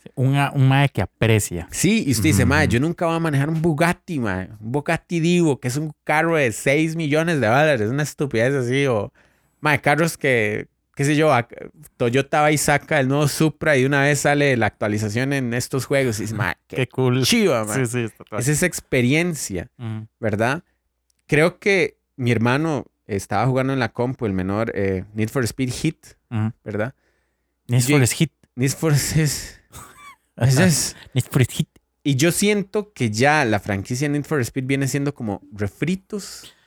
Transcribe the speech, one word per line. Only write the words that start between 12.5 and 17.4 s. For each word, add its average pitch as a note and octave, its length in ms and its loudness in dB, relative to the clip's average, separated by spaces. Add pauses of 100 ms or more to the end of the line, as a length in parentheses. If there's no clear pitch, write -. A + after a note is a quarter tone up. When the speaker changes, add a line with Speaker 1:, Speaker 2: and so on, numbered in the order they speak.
Speaker 2:
y D3+ 60 2
saca D3 420 0
el C3 100 0
nuevo C#3+ 180 2
Supra D#3 500 0
y B2+ 40 2
de C3 60 2
una C#3 140 2
vez C#3+ 200 2
sale C#3+ 360 2
la A2 100 2
actualización G#2+ 640 -2
en B2+ 200 -2
estos B2 320 -4
juegos. C3+ 340 0
Y G2+ 40 -4
dice, G#2+ 120 -6
"Mae, F#2+ 200 -2 (120)
qué - 100 -10
Speaker 1:
Qué B2+ 100 0
cool. B2+ 360 0
Speaker 2:
chiva, D3 420 2